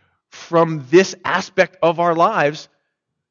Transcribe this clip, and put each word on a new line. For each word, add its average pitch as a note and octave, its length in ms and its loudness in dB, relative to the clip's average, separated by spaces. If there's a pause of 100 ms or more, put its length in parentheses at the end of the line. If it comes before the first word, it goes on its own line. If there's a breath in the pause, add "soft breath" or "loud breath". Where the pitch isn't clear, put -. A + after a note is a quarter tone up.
(300)
from D#3+ 600 -4
this F#3 340 4
aspect F3+ 600 -4
of E3 160 0
our E3+ 160 0
lives. E3+ 540 -2 (600)